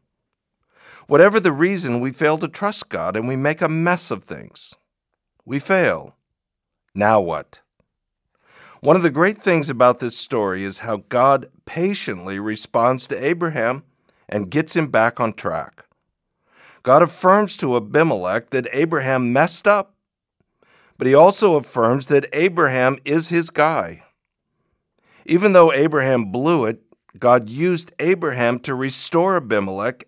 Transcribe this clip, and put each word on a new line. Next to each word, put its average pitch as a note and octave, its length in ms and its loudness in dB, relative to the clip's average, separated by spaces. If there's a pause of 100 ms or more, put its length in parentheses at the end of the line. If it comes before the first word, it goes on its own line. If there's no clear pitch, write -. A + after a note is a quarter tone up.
(1080)
Whatever G3 340 6
the F3 120 2
reason, D3 480 -2
we C3 120 -6
fail D#3 260 0
to D#3+ 100 -6
trust - 400 -8
God F2+ 280 -6
and A2+ 100 -4
we C3 100 -4
make D3 260 -4
a D#3+ 60 -2
mess E3 420 -4
of G2+ 140 -10
things. - 500 -18 (680)
We C3+ 140 -6
fail. C3+ 560 -2 (800)
Now G#2 260 4
what? D#2+ 400 -8 (1200)
One D3+ 160 4
of F3+ 60 0
the E3 80 2
great F3+ 280 0
things E3 320 0
about B2 280 4
this A#2+ 180 -6
story G2 460 -4
is G2 180 -10
how A2 180 -6 (100)
God B2+ 400 2 (160)
patiently G2 760 -6
responds A#2 680 -2
to C3 160 -8
Abraham D3+ 580 -4 (460)
and G2+ 220 -6
gets D3+ 260 -2
him D#3 120 -2
back A#2 300 0
on A2+ 140 -4
track. D#2 520 -10 (1000)
God C#3+ 180 6
affirms F#3 540 2
to B2+ 200 -2
Abimelech A#2 760 -2
that B2 220 -4
Abraham C3 600 -2
messed E3 340 0
up, G3+ 280 0 (1000)
but C3 100 -4
he C3 80 4
also F3+ 400 6
affirms B2+ 540 0
that C#3 240 2
Abraham C#3 720 0
is D#3+ 260 -2
his E3+ 200 -2
guy. D3 520 -2 (1200)
Even F#3+ 260 2
though E3 200 8
Abraham C3+ 580 0
blew C#3 360 0
it, A2 140 -4 (380)
God A#2+ 320 2
used E3 480 -4
Abraham C#3 600 -2
to C3+ 140 -6
restore E3 600 -2
Abimelech G#2 720 -4